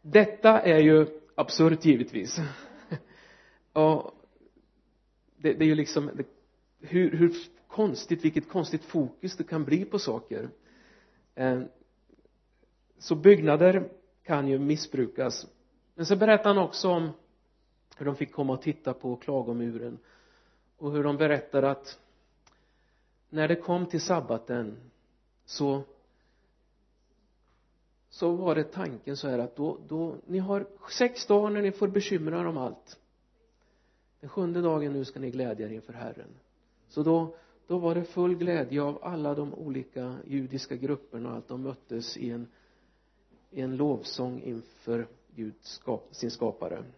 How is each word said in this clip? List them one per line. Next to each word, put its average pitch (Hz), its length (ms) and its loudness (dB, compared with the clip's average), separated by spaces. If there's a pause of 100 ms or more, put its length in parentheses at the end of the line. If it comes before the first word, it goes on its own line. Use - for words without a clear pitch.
Detta 208 600 8
är 165 180 6
ju 156 280 10 (280)
absurt, 160 500 4
givetvis. 123 600 2
<laughs> 143 40 -8 (1300)
Ja, 156 380 2 (1200)
det, 151 160 0
det 156 120 2
är - 20 6
ju 156 80 6
liksom, 147 380 -2
det, 139 120 -6 (540)
hur, 170 380 0
hur 170 180 6 (320)
konstigt, 170 580 -2
vilket 156 240 -2
konstigt 160 340 -4
fokus 165 540 -4
det 165 60 -6
kan 160 220 -4
bli 160 200 2
på 196 140 -4
saker. 113 500 -6 (840)
Eh, 131 260 0 (1400)
så - 180 -2
byggnader 165 760 6 (340)
kan 143 240 -2
ju 135 120 2
missbrukas. 131 880 -2 (480)
Men 165 100 -6
så 190 100 2
berättar 208 380 6
han 196 40 6
också 185 320 0
om 170 220 0 (840)
hur 143 80 -12
de 143 100 -2
fick 143 160 -6
komma 135 220 -2
och 131 80 -6
titta 147 320 -4
på 123 220 -6
klagomuren. 120 840 -6 (800)
Och 147 140 -6
hur 147 120 0
de 143 140 0
berättar 139 460 2
att - 360 -2 (1300)
när 156 180 0
det 170 80 4
kom 175 300 -2
till 170 160 -4
sabbaten 120 760 -4 (680)
så, 139 380 -4 (2250)
så 175 260 -2
var 175 200 0
det 156 80 0
tanken 143 540 -10
så 143 100 -8
här 127 120 -2
att 120 160 -6
då, 151 320 -6
då, 160 280 -6 (100)
ni 185 140 -4
har 202 280 -4 (220)
sex 247 360 -2
dagar 208 240 4
när 208 120 -2
ni 196 100 0
får 202 160 -2
bekymra 175 520 -2
er 175 60 -4
om 165 120 -4
allt. 120 420 -10 (1200)
Den 147 100 -18
sjunde 175 320 -4
dagen 156 320 0
nu 135 120 -4
ska 131 140 -16
ni 131 120 -8
glädja 117 360 -6
er 107 40 -10
inför 110 220 -14
Herren. 120 360 -14 (580)
Så - 160 -4
då, 165 320 2 (320)
då 180 100 -4
var 170 180 -2
det 175 80 -2
full 180 320 0
glädje 156 460 -2
av 143 220 -4
alla 151 320 -4
de 143 180 -6
olika 131 600 -10 (100)
judiska 135 500 -6
grupperna 127 540 -8
och 117 60 -10
allt. 117 120 -12
De 127 140 -10
möttes 127 560 -10
i 123 120 -8
en, 120 180 -10 (1040)
i 135 100 -8
en 131 140 -4
lovsång 127 640 -4
inför 117 680 -8 (280)
Gud 110 260 -10
skap-, - 500 -8
sin 117 200 -8
skapare. - 540 -6 (120)